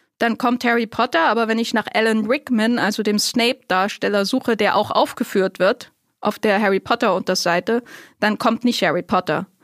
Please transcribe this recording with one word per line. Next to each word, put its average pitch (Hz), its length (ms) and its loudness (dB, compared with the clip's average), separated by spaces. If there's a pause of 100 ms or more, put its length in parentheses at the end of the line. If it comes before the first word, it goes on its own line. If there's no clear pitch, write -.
(180)
dann 226 200 0
kommt 247 260 0
Harry 233 220 2
Potter, 262 420 0
aber 226 180 2
wenn 220 120 0
ich 233 160 -2
nach 214 180 0
Alan 220 320 2
Rickman, 240 540 0
also 202 240 -2
dem 208 160 0
Snape-Darsteller, 202 1040 0
suche, 240 320 0
der 208 180 2
auch 208 160 0
aufgeführt 214 680 0
wird 196 340 0 (300)
auf 208 160 -2
der 202 220 0
Harry 196 200 2
Potter-Unterseite, 185 1040 0 (360)
dann 208 200 0
kommt 233 260 0
nicht 233 180 0
Harry 175 200 0
Potter. 180 440 -2 (180)